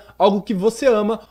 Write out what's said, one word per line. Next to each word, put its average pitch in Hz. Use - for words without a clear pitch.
algo 196
que -
você 220
ama 214